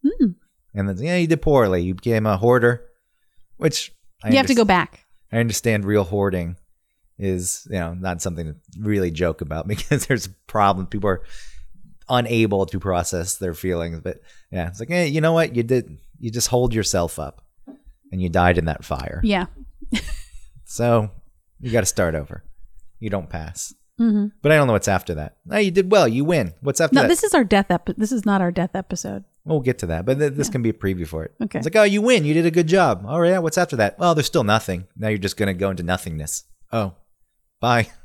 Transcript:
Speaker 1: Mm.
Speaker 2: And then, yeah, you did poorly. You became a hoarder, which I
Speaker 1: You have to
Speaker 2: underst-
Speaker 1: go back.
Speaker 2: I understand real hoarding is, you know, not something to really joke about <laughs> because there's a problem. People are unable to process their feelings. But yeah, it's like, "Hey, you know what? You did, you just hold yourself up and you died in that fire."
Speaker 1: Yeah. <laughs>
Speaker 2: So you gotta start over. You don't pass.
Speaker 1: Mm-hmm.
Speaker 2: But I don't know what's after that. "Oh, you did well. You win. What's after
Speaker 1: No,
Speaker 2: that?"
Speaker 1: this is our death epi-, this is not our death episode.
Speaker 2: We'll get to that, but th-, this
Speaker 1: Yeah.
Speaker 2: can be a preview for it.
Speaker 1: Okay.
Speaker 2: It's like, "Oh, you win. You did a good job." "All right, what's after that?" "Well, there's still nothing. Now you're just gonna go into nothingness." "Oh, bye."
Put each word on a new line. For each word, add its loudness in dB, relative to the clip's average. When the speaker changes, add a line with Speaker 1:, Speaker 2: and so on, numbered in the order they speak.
Speaker 1:
Mm. 2
Speaker 2:
And -2
then, -4
yeah, -2
you 2
did 2
poorly. 4
You -2
became 0
a 2
hoarder, 4
which -4
I -4
Speaker 1:
You 4
have 4
to 4
Speaker 2:
underst- 4
Speaker 1:
go 4
back. 0
Speaker 2:
I 0
understand 0
real 4
hoarding -2
is, -4
you -4
know, -6
not -6
something -6
to -10
really 0
joke -2
about -8
<laughs> -2
because -2
there's -2
a -12
problem. 2
People -4
are -2
unable 2
to -6
process -2
their -6
feelings. -6
But -10
yeah, -6
it's -12
like, -10
"Hey, 0
you 0
know 4
what? 2
You 2
did, 0
you -6
just -2
hold 2
yourself 0
up -12
and -4
you -2
died 4
in 0
that -6
fire." -8
Speaker 1:
Yeah. 0
<laughs> -2
Speaker 2:
So 2
you -8
gotta 2
start -2
over. -8
You -8
don't -6
pass. -10
Speaker 1:
Mm-hmm. 2
Speaker 2:
But 4
I 6
don't 4
know 2
what's 2
after 0
that. -10
"Oh, 0
you 2
did 0
well. 6
You 0
win. 0
What's -2
after 2
Speaker 1:
No, 6
Speaker 2:
that?" 4
Speaker 1:
this 2
is 0
our 4
death 2
epi-, -2
this -2
is -2
not 2
our 0
death -4
episode. -8
Speaker 2:
We'll 0
get 0
to -4
that, -2
but 0
th-, 0
this -2
Speaker 1:
Yeah. -8
Speaker 2:
can -2
be 2
a 0
preview -2
for -8
it. -14
Speaker 1:
Okay. -6
Speaker 2:
It's -4
like, 0
"Oh, 8
you 2
win. 4
You 2
did 4
a 4
good 2
job." 2
"All -2
right, 4
what's -2
after -2
that?" 2
"Well, 4
there's 0
still 0
nothing. 0
Now -4
you're 0
just -4
gonna 0
go -2
into -6
nothingness." -6
"Oh, -2
bye." 2